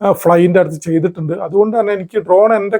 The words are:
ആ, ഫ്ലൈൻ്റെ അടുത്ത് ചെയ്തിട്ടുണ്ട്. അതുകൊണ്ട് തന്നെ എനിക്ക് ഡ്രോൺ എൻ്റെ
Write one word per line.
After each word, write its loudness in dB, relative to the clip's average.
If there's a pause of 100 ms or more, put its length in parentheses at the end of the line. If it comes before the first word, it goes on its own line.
ആ, 2
ഫ്ലൈൻ്റെ 2
അടുത്ത് -2
ചെയ്തിട്ടുണ്ട്. -4
അതുകൊണ്ട് -2
തന്നെ -2
എനിക്ക് -6
ഡ്രോൺ 4
എൻ്റെ -2